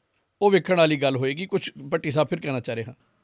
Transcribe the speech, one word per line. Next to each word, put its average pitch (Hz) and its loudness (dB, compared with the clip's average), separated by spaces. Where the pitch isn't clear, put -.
ਉਹ 202 4
ਵੇਖਣ 185 2
ਵਾਲੀ 156 6
ਗੱਲ 135 0
ਹੋਏਗੀ। 139 -2
ਕੁਛ - -4
ਭੱਟੀ 160 -2
ਸਾਹਿਬ 143 2
ਫਿਰ - -4
ਕਹਿਣਾ 135 -4
ਚਾਹ 117 -6
ਰਹੇ 113 -6
ਹਾਂ। - -16